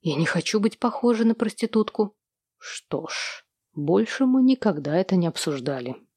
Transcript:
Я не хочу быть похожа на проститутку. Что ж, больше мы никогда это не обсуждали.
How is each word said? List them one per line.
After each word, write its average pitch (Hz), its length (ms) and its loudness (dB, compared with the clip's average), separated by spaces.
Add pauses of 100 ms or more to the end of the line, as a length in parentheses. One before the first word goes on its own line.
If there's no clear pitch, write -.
Я 147 160 -2
не 160 100 0
хочу 190 340 0
быть 196 180 0
похожа 233 460 0
на 226 100 4
проститутку. 220 800 -2 (420)
Что - 500 -10
ж, - 360 -10 (300)
больше 185 520 0
мы 254 160 4
никогда 165 540 2
это 185 200 2
не 170 100 4
обсуждали. 135 720 -4 (200)